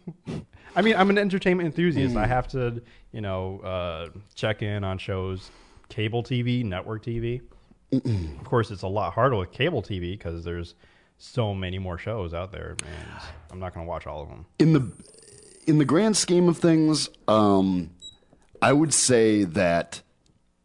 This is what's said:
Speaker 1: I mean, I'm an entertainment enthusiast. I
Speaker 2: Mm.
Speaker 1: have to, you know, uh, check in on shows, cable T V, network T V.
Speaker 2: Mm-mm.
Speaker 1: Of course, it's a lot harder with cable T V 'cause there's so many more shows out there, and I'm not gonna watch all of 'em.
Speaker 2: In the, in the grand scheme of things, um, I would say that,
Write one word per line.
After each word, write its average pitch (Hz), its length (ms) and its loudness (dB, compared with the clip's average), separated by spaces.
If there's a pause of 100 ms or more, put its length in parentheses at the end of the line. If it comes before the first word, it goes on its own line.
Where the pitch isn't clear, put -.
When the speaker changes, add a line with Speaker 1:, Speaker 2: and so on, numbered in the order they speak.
(760)
Speaker 1:
I 170 40 6
mean, 214 140 6
I'm 190 140 6
an 202 80 4
entertainment 185 500 2
enthusiast. 139 480 2
I 107 100 2
Speaker 2:
Mm. 113 40 2
Speaker 1:
have 127 200 0
to, 120 320 -4 (300)
you 117 80 -10
know, 95 400 -4
uh, 87 500 -6 (240)
check 110 280 -4
in 104 240 -4
on 95 120 -2
shows, 95 540 -6 (380)
cable 110 340 -4
T 123 180 -2
V, 123 220 0
network 104 400 -6
T 117 160 -6
V. 95 220 -6 (500)
Speaker 2:
Mm-mm. 92 480 -2
Speaker 1:
Of - 60 -16
course, 117 240 0
it's 98 140 -12
a 98 40 -4
lot 95 260 -2
harder 123 220 2
with 92 160 -4
cable 139 300 -2
T 98 160 -8
V 87 180 -6
'cause 85 280 -10
there's 85 320 -8 (420)
so 104 380 -6
many 92 240 -8
more 90 180 -8
shows 92 380 -8
out 92 160 -8
there, 80 240 -14 (100)
and 80 360 -16 (300)
I'm 92 80 -18
not 92 140 -10
gonna 82 140 -12
watch 82 180 -8
all 76 160 -12
of 76 80 -14
'em. 67 160 -18 (140)
Speaker 2:
In 160 140 6
the, 127 180 2 (720)
in 151 140 4
the 147 60 4
grand 190 300 4
scheme 175 320 4
of 170 120 2
things, 156 500 4 (180)
um, 95 640 4 (720)
I 120 120 6
would 147 200 2
say 110 500 4
that, 85 580 0 (640)